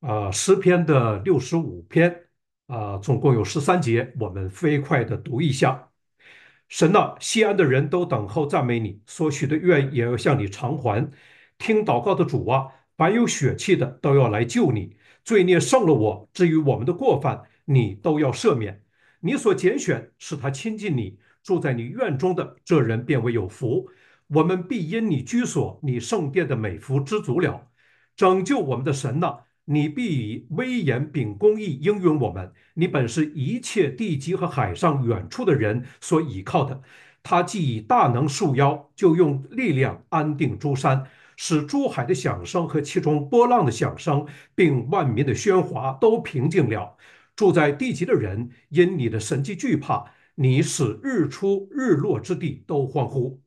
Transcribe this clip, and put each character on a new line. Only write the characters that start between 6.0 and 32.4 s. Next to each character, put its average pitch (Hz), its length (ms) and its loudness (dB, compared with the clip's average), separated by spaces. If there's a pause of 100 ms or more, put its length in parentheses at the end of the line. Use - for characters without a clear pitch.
神 165 220 2
呐， 202 260 2
西 - 280 0
安 202 100 0
的 185 80 6
人 139 240 2
都 180 160 -2
等 110 240 -4
候 143 180 -2
赞 147 200 0
美 120 120 0
你， 104 280 -6
所 156 240 -2
许 139 160 -4
的 151 100 0
愿 156 340 2
也 117 140 -2
要 120 100 -2
向 131 240 2
你 101 80 -2
偿 117 300 -6
还。 113 340 -2 (460)
听 214 260 2
祷 143 160 2
告 196 160 2
的 170 120 2
主 113 220 -2
啊， 135 180 0 (280)
凡 170 200 2
有 233 120 4
血 120 300 0
气 - 180 2
的 135 120 0 (160)
都 139 120 4
要 135 140 6
来 107 160 0
救 175 260 2
你。 101 240 -4 (300)
罪 214 200 4
孽 180 140 6
胜 208 280 4
了 156 80 6
我， 107 400 -2
至 180 120 4
于 160 100 4
我 143 200 2
们 117 80 -6
的 165 80 0
过 180 260 0
犯， 113 220 -2 (240)
你 117 300 2
都 151 260 0
要 139 100 2
赦 175 240 0
免。 104 280 -8 (380)
你 208 140 -2
所 220 200 2
拣 208 240 0
选， 120 400 -4
使 - 180 -12
他 135 140 -6
亲 214 260 -8
近 196 180 -4
你， 117 240 -6 (240)
住 180 160 0
在 151 140 -2
你 117 120 -4
院 175 340 -4
中 185 160 0
的， 165 220 -6 (100)
这 156 160 4
人 113 200 0
便 131 200 0
为 120 100 -2
有 110 160 -2
福。 - 400 -4 (380)
我 147 160 2
们 180 200 0
必 180 280 -6
因 220 200 -2
你 135 120 0
居 233 240 -2
所， 120 360 -4
你 127 160 -2
圣 156 320 -2
殿 160 160 0
的 131 80 -2
美 104 240 -4
福 135 220 -2
知 214 220 -2
足 139 180 0
了。 - 280 -2 (460)
拯 185 300 4
救 277 140 2
我 135 180 -2
们 117 80 -6
的 143 80 0
神 135 280 -2
呐， 165 180 -2 (260)
你 147 240 0
必 175 300 -2
以 110 320 -8
威 247 300 -2
严 143 300 -2
秉 107 280 -4
公 214 200 4
义 180 220 -6
应 208 180 0
允 156 220 2
我 113 80 0
们。 90 240 -10 (220)